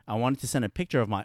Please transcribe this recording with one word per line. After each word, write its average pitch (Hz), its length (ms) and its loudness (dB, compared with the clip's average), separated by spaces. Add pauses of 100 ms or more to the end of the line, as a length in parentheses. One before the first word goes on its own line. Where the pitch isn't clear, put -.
I 104 100 -4
wanted 127 260 2
to 127 60 -6
send 123 180 0
a 101 40 0
picture 170 300 -2
of 110 80 2
my 104 180 -2